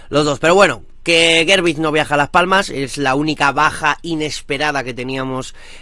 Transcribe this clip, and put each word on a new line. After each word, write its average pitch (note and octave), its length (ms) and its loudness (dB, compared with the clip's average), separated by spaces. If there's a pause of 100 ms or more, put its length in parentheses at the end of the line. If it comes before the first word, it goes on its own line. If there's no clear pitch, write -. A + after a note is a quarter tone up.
los C#3+ 160 2
dos. C#3+ 160 -2
Pero E3+ 160 4
bueno, D#3+ 260 4 (220)
que E3 420 4
Gerbich F3 300 2
no D#3 160 0
viaja D3+ 220 0
a C#3+ 40 4
Las C#3+ 120 0
Palmas, F#3+ 400 2
es C3+ 280 -6
la C3+ 160 2
única D3 380 0
baja D3 500 0
inesperada D3+ 800 -4
que B2 100 -8
teníamos, C3 600 -8 (280)